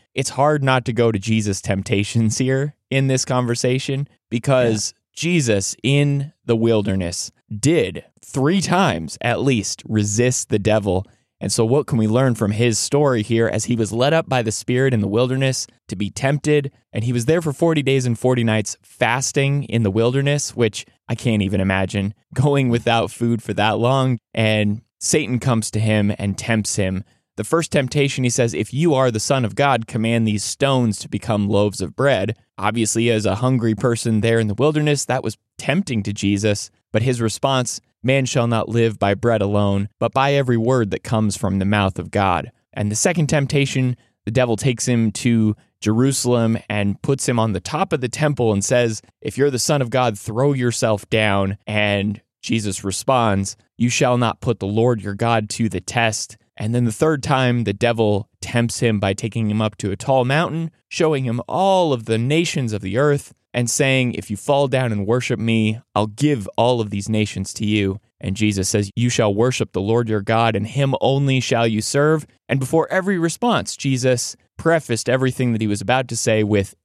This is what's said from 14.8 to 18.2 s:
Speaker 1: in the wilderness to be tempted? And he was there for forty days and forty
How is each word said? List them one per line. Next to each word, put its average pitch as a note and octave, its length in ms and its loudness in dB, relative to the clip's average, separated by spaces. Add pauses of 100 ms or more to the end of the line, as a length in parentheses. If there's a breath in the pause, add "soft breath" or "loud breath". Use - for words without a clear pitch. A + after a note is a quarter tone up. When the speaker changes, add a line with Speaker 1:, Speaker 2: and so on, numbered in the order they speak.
Speaker 1:
in A2 80 2
the G2 80 0
wilderness B2+ 580 0 (220 soft breath)
to G#2+ 80 -10
be G2 140 -4
tempted? C#3+ 600 0 (220 soft breath)
And G#2+ 120 -4
he B2 100 -2
was A#2 100 0
there D#3+ 160 2
for D#3 140 -4
forty E3 280 2
days C3+ 220 2
and A#2+ 140 0
forty B2+ 260 2